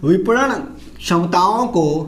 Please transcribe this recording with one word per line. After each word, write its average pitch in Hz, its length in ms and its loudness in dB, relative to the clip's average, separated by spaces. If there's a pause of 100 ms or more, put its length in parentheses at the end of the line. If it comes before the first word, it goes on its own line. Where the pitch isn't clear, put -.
विपणन 226 480 2 (460)
क्षमताओं 180 680 2
को 160 180 2 (220)